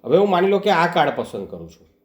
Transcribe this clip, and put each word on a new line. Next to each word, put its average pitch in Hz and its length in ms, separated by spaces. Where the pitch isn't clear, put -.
હવે 135 140
હું 202 120
માની 190 180
લો 196 100
કે 196 120
આ 170 240
કાર્ડ 147 220
પસંદ 104 320
કરું 82 220
છું - 160